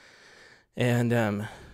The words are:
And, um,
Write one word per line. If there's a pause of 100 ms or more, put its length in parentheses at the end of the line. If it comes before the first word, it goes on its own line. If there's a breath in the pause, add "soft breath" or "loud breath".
(760 loud breath)
And,
um, (280 loud breath)